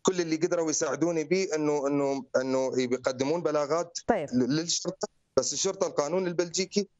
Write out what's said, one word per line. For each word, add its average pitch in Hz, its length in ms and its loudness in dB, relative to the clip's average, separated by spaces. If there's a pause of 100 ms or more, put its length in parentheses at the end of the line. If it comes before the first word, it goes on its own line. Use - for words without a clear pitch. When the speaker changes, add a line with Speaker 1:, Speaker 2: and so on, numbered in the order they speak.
Speaker 1:
كل 185 200 2
اللي 160 140 0
قدروا 165 340 0
يساعدوني 156 540 0
بيه 156 320 0
إنه، 147 320 0
إنه، 139 380 0 (160)
إنه 131 360 0
يقدمون 131 640 0
بلاغات 156 680 0
Speaker 2:
طيب. 185 260 2
Speaker 1:
ل-، 123 220 2
للشرطة، 170 520 -4 (300)
بس 131 160 0
الشرطة 190 340 -2
القانون 160 400 -2
البلجيكي 180 600 -2 (120)